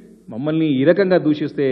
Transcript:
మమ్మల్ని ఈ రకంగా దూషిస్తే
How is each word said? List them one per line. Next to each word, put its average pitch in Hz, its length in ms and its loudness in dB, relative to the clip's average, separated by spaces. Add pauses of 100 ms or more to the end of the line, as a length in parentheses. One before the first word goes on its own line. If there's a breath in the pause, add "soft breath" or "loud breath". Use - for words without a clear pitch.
(280)
మమ్మల్ని 156 400 -2 (120)
ఈ - 40 0
రకంగా 180 340 2
దూషిస్తే 147 540 -2